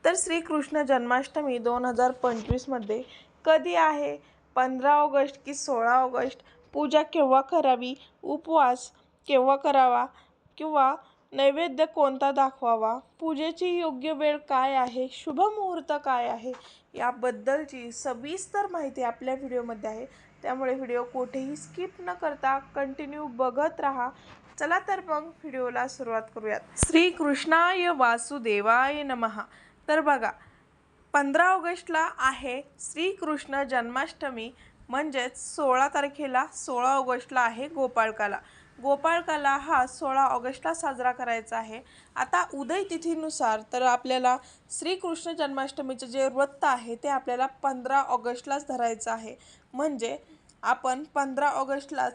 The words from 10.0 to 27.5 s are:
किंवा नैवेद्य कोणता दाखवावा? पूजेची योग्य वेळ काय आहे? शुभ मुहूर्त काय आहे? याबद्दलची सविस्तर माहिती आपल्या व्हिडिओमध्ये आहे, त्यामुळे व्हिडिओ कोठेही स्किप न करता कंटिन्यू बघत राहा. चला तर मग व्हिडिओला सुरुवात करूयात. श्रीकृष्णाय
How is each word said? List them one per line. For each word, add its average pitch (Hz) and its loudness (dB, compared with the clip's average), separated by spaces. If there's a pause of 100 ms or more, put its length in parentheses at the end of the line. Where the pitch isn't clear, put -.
किंवा 294 2 (380)
नैवेद्य 277 2
कोणता 277 2
दाखवावा? 240 2 (220)
पूजेची 330 -2
योग्य 302 -4
वेळ 294 2
काय 269 0
आहे? 254 0
शुभ 294 -6
मुहूर्त 381 0 (120)
काय 247 0
आहे? 233 -6 (420)
याबद्दलची 247 -2
सविस्तर 302 -6
माहिती 311 -6
आपल्या 254 -2
व्हिडिओमध्ये 233 -6
आहे, 233 -14 (100)
त्यामुळे 262 -2
व्हिडिओ 247 -4
कोठेही 262 -6
स्किप 370 -10
न 359 -8
करता 277 -2
कंटिन्यू 285 -6
बघत 262 -2
राहा. 269 -2 (480)
चला 339 0
तर 381 -2
मग 311 -4
व्हिडिओला 254 -6
सुरुवात 226 -4 (120)
करूयात. 214 -4 (160)
श्रीकृष्णाय 339 2